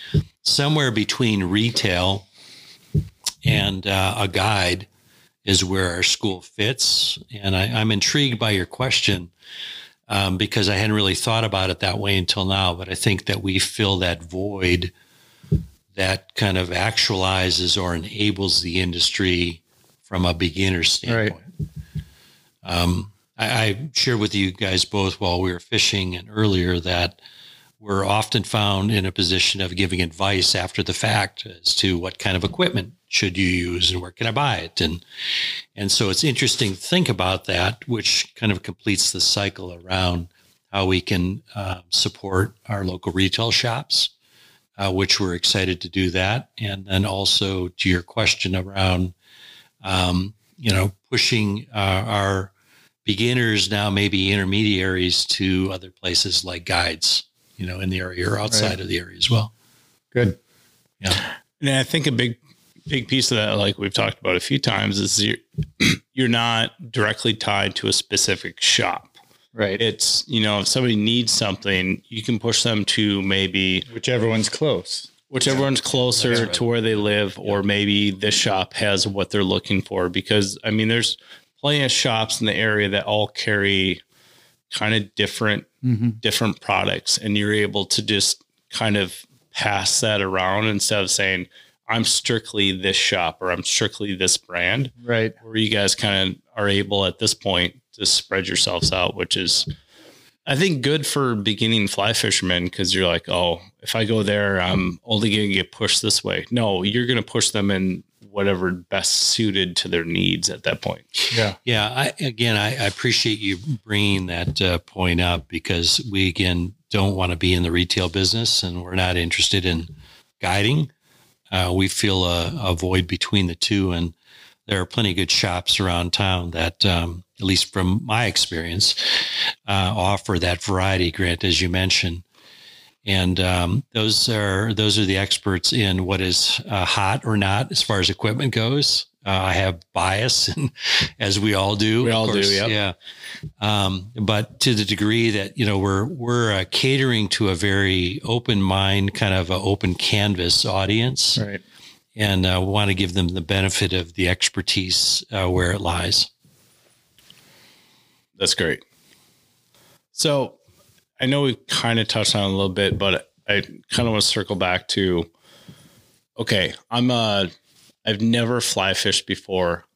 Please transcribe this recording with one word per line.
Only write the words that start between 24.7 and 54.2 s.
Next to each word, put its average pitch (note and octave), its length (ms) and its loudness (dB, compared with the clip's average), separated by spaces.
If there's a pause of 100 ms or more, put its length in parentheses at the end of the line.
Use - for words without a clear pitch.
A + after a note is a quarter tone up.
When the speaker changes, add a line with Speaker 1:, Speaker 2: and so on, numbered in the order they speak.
Speaker 1:
both F#2+ 340 -2
while F2+ 220 0
we F#2 100 0
were F2 80 -6
fishing F#2+ 560 -2
and F2+ 160 -14
earlier F#2 480 2
that F2 420 -2 (580)
we're G2 260 -2
often G#2 380 0
found G2+ 480 0
in G2 140 0
a F#2+ 60 -2
position F#2 500 0
of F2+ 140 -4
giving F#2 260 0
advice F#2 540 0
after F#2 280 -4
the F#2 100 -4
fact A2 520 -2
as F#2 300 -2
to F#2+ 220 2
what F#2 220 -6
kind F#2+ 180 0
of F2 60 -2
equipment G2 500 -2 (140)
should F#2 300 -2
you F#2+ 100 2
use F2+ 440 0
and F2+ 100 -4
where F2+ 100 -12
can A2+ 160 -4
I A#2 40 -2
buy B2+ 260 0
it? E2+ 240 -4
And, E2+ 220 -2 (720)
and G2+ 160 -2
so G#2+ 180 2
it's F#2+ 140 0
interesting A#2+ 480 0
to F#2+ 60 -8
think F3+ 320 0
about F#2 360 0
that, F#2 420 -2
which - 480 -2
kind A2 160 0
of F2+ 120 -2
completes - 480 -2
the F2+ 100 -4
cycle F#2+ 520 -2
around F2 540 -2 (440)
how G2 140 0
we F#2 160 4
can, F#2 400 0 (140)
uh, F#2 340 -8
support F#2+ 680 -2 (120)
our G2+ 160 -4
local F#2 300 -4
retail G2 380 0
shops, - 580 0 (680)
uh, G2 140 -2
which F#2+ 280 2
we're F#2 160 -2
excited F#2 460 0
to F2+ 80 -10
do F#2 200 0
that. F#2+ 480 -2
And G2 280 -6
then F#2+ 200 2
also F#2+ 640 0
to - 200 -2
your F2+ 120 2
question F#2+ 540 -2
around, F#2 580 0 (680)
um, F#2 500 0 (240)
you A#2 160 -2
know, F#2+ 180 2 (180)
pushing, A2 640 0
uh, G2 320 0
our G2 460 0 (540)
beginners, G#2+ 640 2
now G#2 180 0
maybe G2 440 2